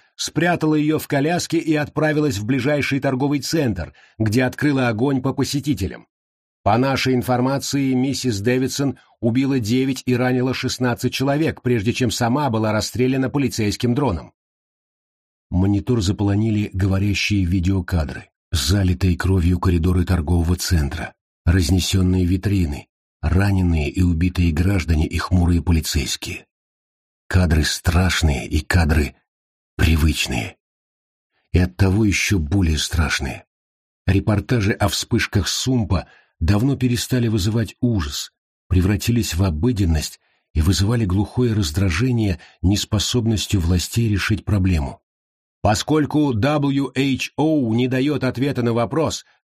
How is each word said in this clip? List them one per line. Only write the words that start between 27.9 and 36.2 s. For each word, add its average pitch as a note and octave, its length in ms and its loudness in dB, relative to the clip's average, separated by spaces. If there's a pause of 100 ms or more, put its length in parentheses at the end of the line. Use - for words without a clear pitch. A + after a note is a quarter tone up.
и D#2 120 -2
кадры D2+ 540 0 (640)
привычные. D2+ 800 0 (960)
И F2 60 4
оттого F#2+ 460 2
ещё G2+ 340 0
более D#2+ 400 0
страшные. C#2+ 680 -4 (600)
Репортажи G2+ 640 0
о - 160 0
вспышках - 600 -2
сумпа G2 600 -2 (320)